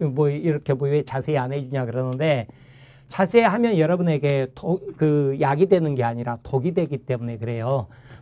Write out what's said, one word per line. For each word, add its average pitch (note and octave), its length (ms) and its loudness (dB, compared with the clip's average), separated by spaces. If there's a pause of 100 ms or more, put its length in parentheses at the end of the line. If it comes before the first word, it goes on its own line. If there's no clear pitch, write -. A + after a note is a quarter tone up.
뭐, D3 280 2
이렇게 D3 440 -2
뭐, C#3 160 0
왜 D3 140 2
자세히 C3+ 340 -4
안 C3 160 -2
해주냐 C3+ 340 -4
그러는데, B2+ 600 -2 (640)
자세히 A3+ 360 4
하면 A3 340 2
여러분에게 D3+ 760 2
도-, E3+ 260 -4 (160)
그 D3 440 2
약이 C#3+ 260 4
되는 E3 280 2
게 B2 80 -2
아니라 A#2 400 -4
독이 C#3 320 -2
되기 D3 240 -2
때문에 A#2+ 400 -6
그래요. A#2 480 -4 (360)